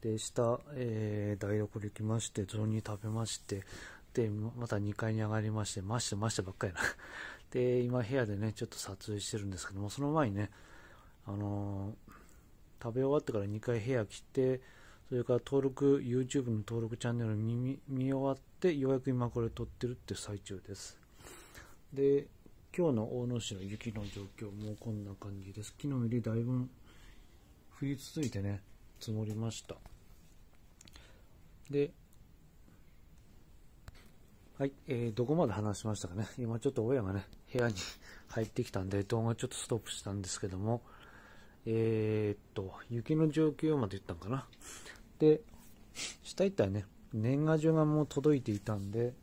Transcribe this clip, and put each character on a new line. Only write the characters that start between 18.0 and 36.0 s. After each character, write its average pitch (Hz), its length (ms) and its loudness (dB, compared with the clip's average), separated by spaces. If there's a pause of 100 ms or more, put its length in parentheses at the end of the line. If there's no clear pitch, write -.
終 135 160 2
わ 135 60 2
っ 135 40 -12 (220)
て、 180 160 4
よ 131 140 2
う - 20 6
や 131 80 4
く 135 100 -2
今 123 200 2
こ 120 100 0
れ 113 100 2
撮 117 140 -4
っ - 20 -10
て - 220 -4
る 120 40 -2
っ - 40 -4
て - 180 -6
最 104 240 -6
中 95 260 -10
で 101 100 -10
す。 - 260 -14 (920)
で、 139 360 4 (480)
今 170 140 6
日 127 60 6
の 113 220 0
大 123 80 0
野 120 140 0
市 104 140 -4
の 95 80 -8
雪 104 300 -6
の 107 140 -4
状 101 160 -8 (140)
況 104 160 -8
も 107 240 -6
こ 120 140 -8
ん 104 140 -4
な 98 100 -8
感 98 280 -10
じ 98 100 -12
で 104 120 -8
す。 - 160 -14
昨 147 80 -4
日 135 120 0
よ 117 60 2
り 117 160 0
だ 110 140 0
い 113 40 2
ぶ 127 280 0 (1120)
降 143 60 -4
り 139 100 -2
続 - 280 -4
い 117 60 0
て 101 120 -4
ね、 101 200 -2 (380)
積 - 100 -8
も 110 140 -2
り 107 100 -4
ま 113 160 -2
し - 160 -10
た。 - 100 -10 (1900)
で、 143 220 2 (2750)
は 139 80 2
い、 139 60 -2 (140)
え 120 260 0
ー、 - 20 -6
ど 120 120 2
こ 143 80 4
ま 165 120 6
で 107 80 0
話 104 240 0
し - 80 -6
ま 107 100 0
し - 40 -6